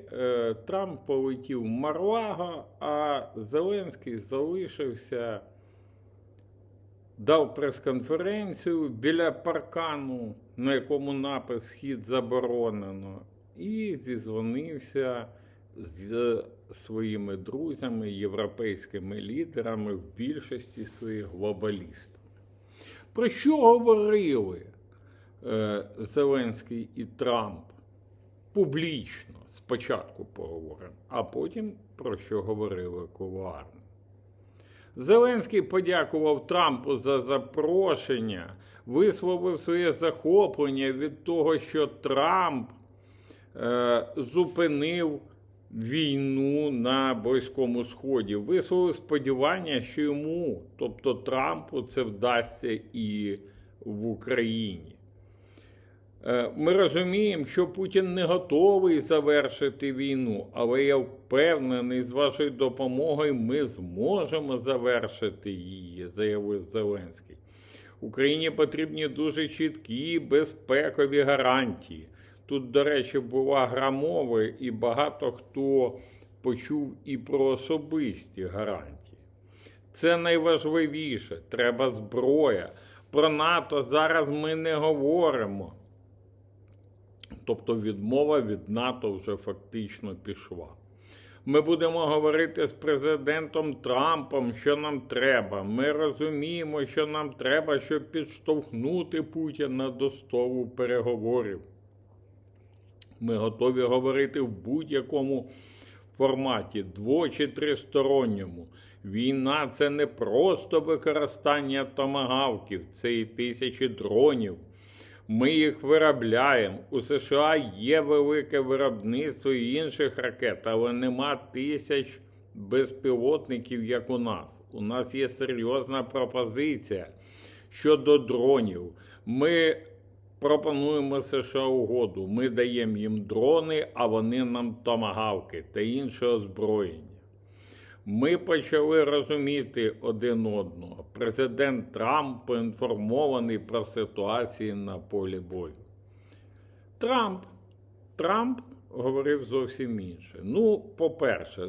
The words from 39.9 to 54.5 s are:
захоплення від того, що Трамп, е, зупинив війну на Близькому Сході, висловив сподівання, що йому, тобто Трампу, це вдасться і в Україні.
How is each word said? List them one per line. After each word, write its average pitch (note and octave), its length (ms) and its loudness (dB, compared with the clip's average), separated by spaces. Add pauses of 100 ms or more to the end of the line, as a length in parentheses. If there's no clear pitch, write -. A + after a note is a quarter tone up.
захоплення D3+ 1000 2
від C#3+ 320 -6
того, D#3+ 340 2
що D3+ 280 -2
Трамп, C#3+ 840 0 (840)
е, A#2+ 500 2 (100)
зупинив D#3+ 1040 0 (500)
війну C#3 1000 0
на C3 440 0
Близькому A#2+ 720 0
Сході, A#2 520 -2
висловив F3 580 2
сподівання, C#3+ 840 0
що D3+ 220 -4
йому, D3 600 -2 (140)
тобто B2 380 -2
Трампу, C3+ 680 -4
це B2+ 200 -4
вдасться A#2 800 0 (120)
і G#2 460 -4 (460)
в G#2+ 220 -8
Україні. A2+ 880 -4 (1300)